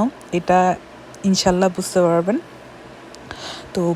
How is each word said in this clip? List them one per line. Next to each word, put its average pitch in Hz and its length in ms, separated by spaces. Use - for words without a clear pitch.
এটা 180 420
ইনশাল্লাহ 190 440
বুঝতে 185 320
পারবেন। 175 380
তো 170 220